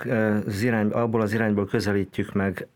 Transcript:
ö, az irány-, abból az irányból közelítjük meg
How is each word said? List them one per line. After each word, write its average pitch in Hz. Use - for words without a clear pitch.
ö, 110
az 101
irány-, 113
abból 117
az 104
irányból 107
közelítjük 101
meg 98